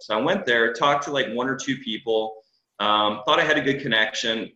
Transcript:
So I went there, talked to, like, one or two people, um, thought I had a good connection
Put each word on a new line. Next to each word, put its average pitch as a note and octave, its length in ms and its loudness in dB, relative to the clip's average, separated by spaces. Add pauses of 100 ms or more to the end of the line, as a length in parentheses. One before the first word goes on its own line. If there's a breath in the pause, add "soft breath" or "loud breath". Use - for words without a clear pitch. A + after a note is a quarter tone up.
So A2 180 -2
I - 20 0
went F#3 240 0
there, A#2 300 2
talked D3 300 2
to, D#3+ 60 -8
like, C3 220 0
one B2 160 -2
or B2+ 80 -2
two C3 220 -4
people, A2 560 -4 (460 soft breath)
um, G#2+ 440 2
thought D#3 160 4
I D#3+ 40 2
had D3+ 120 2
a C#3+ 60 0
good C3+ 180 -2
connection A2 760 -2